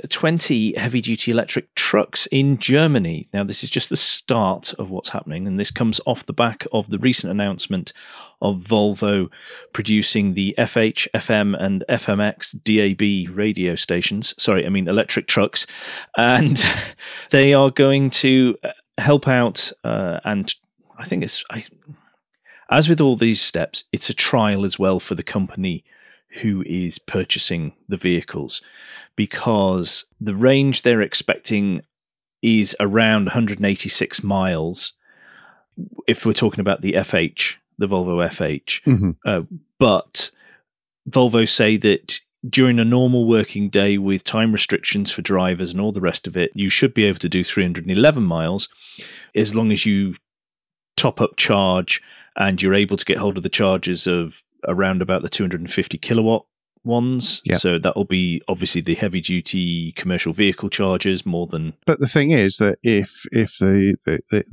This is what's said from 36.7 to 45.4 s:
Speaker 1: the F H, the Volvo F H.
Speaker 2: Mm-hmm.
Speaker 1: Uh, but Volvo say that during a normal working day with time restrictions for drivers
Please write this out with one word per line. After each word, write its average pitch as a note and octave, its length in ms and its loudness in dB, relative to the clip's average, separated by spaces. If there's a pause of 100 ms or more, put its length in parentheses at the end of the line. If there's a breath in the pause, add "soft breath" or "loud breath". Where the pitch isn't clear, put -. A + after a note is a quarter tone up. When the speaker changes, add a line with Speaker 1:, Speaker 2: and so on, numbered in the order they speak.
Speaker 1:
the F#2 140 -4
F F#2+ 180 -4
H, - 460 -2 (180)
the G2+ 100 -2
Volvo F2+ 360 0
F - 180 -4
H. D2+ 440 -6
Speaker 2:
Mm-hmm. F#2+ 260 2 (140)
Speaker 1:
Uh, F#2 180 -2 (360)
but - 500 2 (800 soft breath)
Volvo A#2 380 4
say G#2+ 300 4
that - 420 0 (280)
during B2 300 4
a A2+ 80 4
normal B2 400 4
working G#2+ 440 2
day G2+ 280 2
with G2 260 0
time A2 280 0
restrictions - 600 -2
for - 100 -8
drivers F#2 500 0